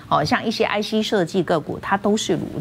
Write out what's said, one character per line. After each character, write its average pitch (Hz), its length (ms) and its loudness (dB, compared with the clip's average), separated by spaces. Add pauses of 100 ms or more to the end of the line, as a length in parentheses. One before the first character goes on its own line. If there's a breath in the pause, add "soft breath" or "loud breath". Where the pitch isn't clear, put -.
哦， 147 140 2
像 196 220 0
一 226 60 0
些 220 140 0
I 214 180 0
C 214 200 0
设 208 220 2
计 175 180 0
个 165 160 2
股， - 220 -6
它 - 160 0
都 202 180 2
是 208 200 0
如 - 260 -4